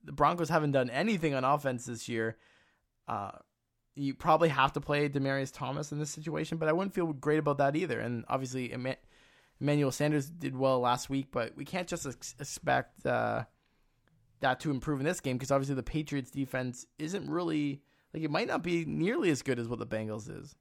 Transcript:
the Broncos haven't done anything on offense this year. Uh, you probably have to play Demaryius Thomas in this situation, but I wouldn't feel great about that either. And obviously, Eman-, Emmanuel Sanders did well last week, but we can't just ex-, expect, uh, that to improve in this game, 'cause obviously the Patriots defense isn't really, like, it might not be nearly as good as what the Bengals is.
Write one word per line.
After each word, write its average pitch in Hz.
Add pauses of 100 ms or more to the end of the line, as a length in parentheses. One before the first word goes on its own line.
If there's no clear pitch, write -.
the 147
Broncos 151
haven't 156
done 127
anything 165
on 127
offense 135
this 117
year. 113 (720)
Uh, 101 (640)
you 139
probably 160
have 139
to 147
play 147
Demaryius 135
Thomas 143
in 147
this 151
situation, 156
but 160
I 156
wouldn't 190
feel 165
great 147
about 147
that 139
either. 147
And 117
obviously, 127
Eman-, 127 (640)
Emmanuel 143
Sanders 147
did 143
well 131
last 123
week, 135
but 117
we 147
can't 180
just 170
ex-, -
expect, -
uh, 113 (960)
that 131
to 156
improve 139
in 135
this 180
game, 127
'cause 131
obviously 139
the 127
Patriots 143
defense 127 (140)
isn't 160
really, 151 (320)
like, 160
it 151
might 180
not -
be 170
nearly 175
as 139
good 127
as 117
what 120
the 110
Bengals 107
is. -